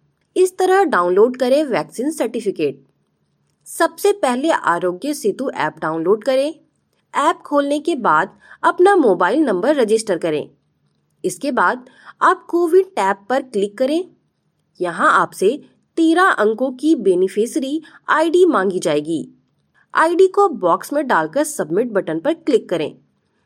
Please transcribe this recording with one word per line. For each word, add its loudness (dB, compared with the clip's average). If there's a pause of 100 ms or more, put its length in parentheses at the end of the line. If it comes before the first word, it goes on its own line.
(360)
इस 0
तरह 2
download 2
करें 2
vaccine -4
certificate। -4 (840)
सबसे 0
पहले 0
आरोग्य -2
सेतु -4
ऐप -4
download -2
करें। 0 (600)
ऐप 0
खोलने 0
के -2
बाद 0 (260)
अपना 4
mobile 2
number 0
register 0
करें। -4 (720)
इसके -6
बाद 0 (360)
आप 0
कोविड 2
टैब -4
पर 0
click -6
करें। 0 (760)
यहाँ 0 (100)
आपसे -2 (480)
तेरह 4
अंकों 0
की 0
beneficiary -2 (280)
आईडी 4
मांगी 0
जाएगी। -2 (680)
आईडी 4
को 2
box -2
में 0
डालकर 0
submit -4
button -4
पर -2
click -2
करें। -4 (520)